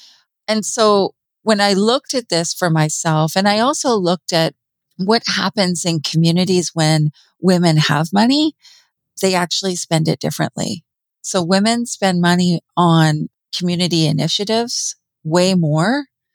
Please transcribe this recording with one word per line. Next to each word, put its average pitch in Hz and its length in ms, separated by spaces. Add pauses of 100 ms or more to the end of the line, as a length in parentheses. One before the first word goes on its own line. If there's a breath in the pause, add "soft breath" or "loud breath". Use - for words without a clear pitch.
(480 loud breath)
And 220 180
so 208 480 (280)
when 208 180
I 202 140
looked 220 380
at 247 160
this 170 240
for 180 160
myself, 156 680
and 196 120
I 208 120
also 262 340
looked 180 380
at 160 220 (440)
what 214 280
happens 180 600
in 165 140
communities 170 720
when 156 340 (320 soft breath)
women 175 380
have 151 340
money, 269 420 (680 soft breath)
they 190 120
actually 180 400
spend 160 320
it 165 140
differently. - 640 (380)
So 185 200
women 214 440
spend 185 340
money 175 400 (160)
on 160 540 (260)
community 175 500
initiatives 214 880 (280)
way 180 300
more 175 520 (280)